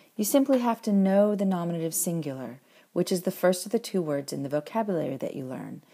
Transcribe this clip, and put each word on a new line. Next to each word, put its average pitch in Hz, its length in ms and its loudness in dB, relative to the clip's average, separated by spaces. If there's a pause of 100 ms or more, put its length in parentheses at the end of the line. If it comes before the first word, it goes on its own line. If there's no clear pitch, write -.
(180)
you 214 80 0
simply 269 340 4
have 233 220 0
to 220 100 -2
know 202 440 6
the 196 100 -2
nominative 170 480 -2
singular, 135 680 -4 (320)
which 180 220 0
is 180 80 0
the 185 100 -2
first 185 340 2
of 202 60 -8
the 233 80 0
two 190 220 -2
words 143 320 -4
in 139 100 -4
the 139 60 -6
vocabulary 151 680 -2
that - 220 -8
you 135 80 -8
learn. - 380 -10 (100)